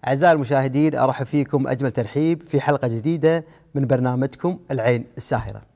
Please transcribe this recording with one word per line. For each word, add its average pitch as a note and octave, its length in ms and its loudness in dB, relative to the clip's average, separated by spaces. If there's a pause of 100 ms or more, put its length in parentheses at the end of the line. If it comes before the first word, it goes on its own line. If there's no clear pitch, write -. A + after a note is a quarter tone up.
أعزائي D#3 240 4
المشاهدين، C#3 600 2
أرحب C3 300 0
فيكم C3+ 420 0
أجمل B2+ 240 -2
ترحيب D3+ 560 -2
في C#3 140 0
حلقة C#3 260 0
جديدة D#3 580 0 (300)
من C#3 120 0
برنامجكم C3 720 0 (120)
العين A#2+ 340 0 (120)
الساهرة G#2+ 440 -6 (140)